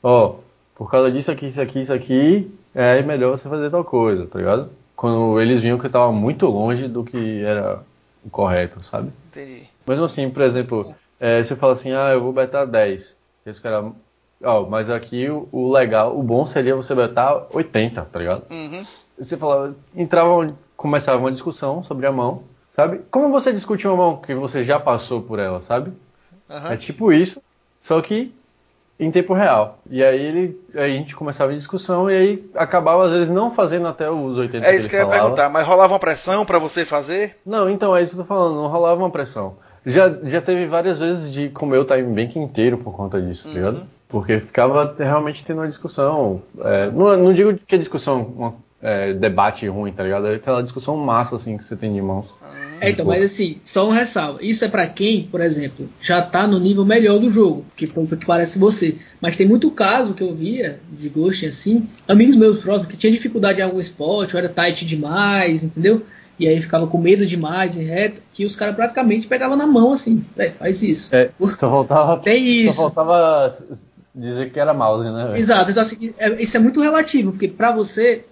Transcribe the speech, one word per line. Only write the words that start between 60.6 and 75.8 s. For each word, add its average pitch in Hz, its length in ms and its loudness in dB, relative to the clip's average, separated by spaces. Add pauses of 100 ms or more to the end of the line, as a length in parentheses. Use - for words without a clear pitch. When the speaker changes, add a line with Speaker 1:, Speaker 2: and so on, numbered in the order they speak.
Speaker 3:
de 147 180 -10
ghosting 160 380 -2
assim, 220 420 0 (180)
amigos 233 280 8
meus 220 260 6
próprios, 185 260 -2
que - 100 -14
tinha 220 140 4
dificuldade 214 500 0
em - 20 2
algum 185 160 -2
esporte, 180 560 -4
ou 175 40 0
era 180 80 -2
tight 175 380 0
demais, 165 800 0
entendeu? 185 400 2 (360)
E 160 80 2
aí 160 140 4
ficava 165 240 0
com 170 140 0
medo 196 260 4
demais 175 500 -2
em 160 80 -6
reta, 190 340 -2 (140)
que 196 140 -4
os 202 100 -6
caras 208 200 -4
praticamente 226 520 0
pegavam 262 300 0
na 294 80 2
mão 254 260 6
assim, 233 320 0 (140)
"É, - 140 0
faz - 320 -4
isso." - 320 -2
Speaker 1:
É, 127 160 6 (260)
só 139 140 0
faltava, 147 480 4
Speaker 3:
Tem 247 280 2
isso. 233 280 4
Speaker 1:
só 160 160 0
faltava 160 560 4
s-, - 240 -8
s-, - 160 -18 (260)
dizer 123 380 -8
que 147 80 -8
era 147 120 2
mouse, 113 380 0
né, 113 160 -6
velho? 110 120 -4
Speaker 3:
Exato, 202 340 2
então 220 100 2